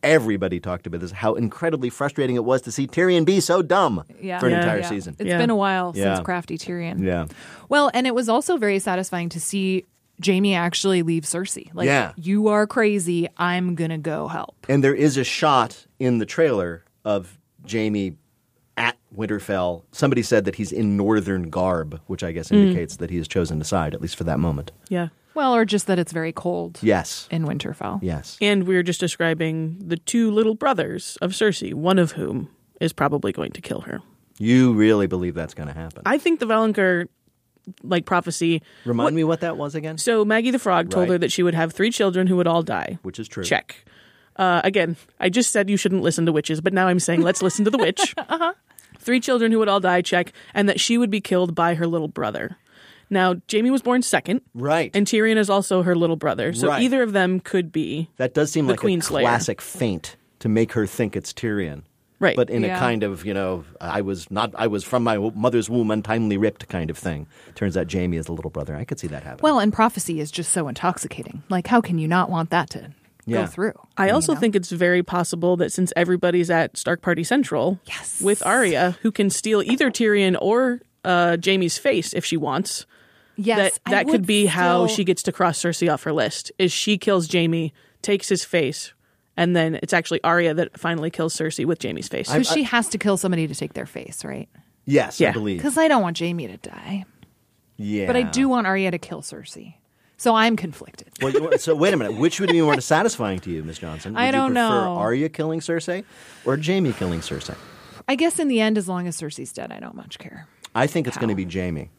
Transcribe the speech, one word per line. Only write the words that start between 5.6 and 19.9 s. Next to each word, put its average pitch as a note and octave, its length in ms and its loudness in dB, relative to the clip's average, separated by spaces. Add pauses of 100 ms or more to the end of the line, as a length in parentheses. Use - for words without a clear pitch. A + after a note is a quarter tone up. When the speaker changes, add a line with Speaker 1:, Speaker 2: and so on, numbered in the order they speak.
Speaker 1:
Yeah. G3 200 0
Speaker 2:
since F3+ 80 -2
crafty F3 340 -6
Tyrion. F3 440 -6
Speaker 1:
Yeah. E2+ 240 0 (440)
Speaker 2:
Well, C#4+ 240 4
and B3+ 120 2
it B3+ 80 0
was A#3 140 0
also C#4+ 300 2
very G3+ 200 2
satisfying F3+ 520 -4
to E3 100 -8
see F#3+ 440 -2 (400)
Jaime G3 280 2
actually F3 520 0
leave E3 180 0
Cersei. - 520 -6
Like, - 120 0
Speaker 1:
Yeah. C3+ 300 2
Speaker 2:
"You G3+ 320 0
are G#3 180 2
crazy. F#3+ 720 0
I'm F3+ 400 0
gonna D#3+ 220 -2
go D3+ 280 -4
help." - 300 -10 (120)
Speaker 1:
And C3+ 140 4
there C#3 120 6
is C#3+ 220 4
a C3+ 60 2
shot B2+ 640 0 (140)
in B2+ 180 2
the A2 80 -2
trailer F#2+ 560 0 (220)
of G2 340 -4 (320)
Jaime G#2 460 -2 (600)
at A#2 200 -2 (200)
Winterfell. G2 680 -4 (100)